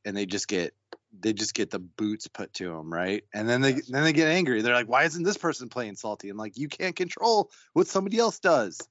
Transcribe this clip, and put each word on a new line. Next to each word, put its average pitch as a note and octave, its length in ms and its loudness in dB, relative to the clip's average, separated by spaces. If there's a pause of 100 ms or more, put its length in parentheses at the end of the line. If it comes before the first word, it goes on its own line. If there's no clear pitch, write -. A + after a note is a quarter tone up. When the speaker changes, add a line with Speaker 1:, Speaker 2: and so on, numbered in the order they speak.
Speaker 1:
and G2+ 120 -6
they G#2 100 -2
just F#2+ 220 -4
get, F2 260 -2 (440)
they G#2+ 140 0
just G#2 220 -4
get G2+ 160 -2
the G2 100 -6
boots G#2 480 -6
put - 260 -12
to F2+ 240 -8
'em, D#2 140 -10
right? F#2 320 -2 (100)
And G#2+ 140 -4
then B2 120 4
they, C3+ 120 4
Speaker 2:
Yes. B2+ 160 -2
Speaker 1:
then C#3 160 0
they D#3+ 80 4
get D#3 160 4
angry. D3+ 340 2
They're A#2+ 120 4
like, A#2+ 140 2
"Why B2+ 140 4
isn't E3 220 0
this G3+ 120 0
person C#3 320 -4
playing A2 280 -6
salty?" G#2 320 -8
I'm G2+ 80 -10
like, G#2+ 200 -10
"You C#3+ 120 -6
can't F3 260 -6
control G3+ 560 2 (220)
what F3 160 4
somebody G3 300 0
else A3+ 200 2
does. B2 420 4 (100)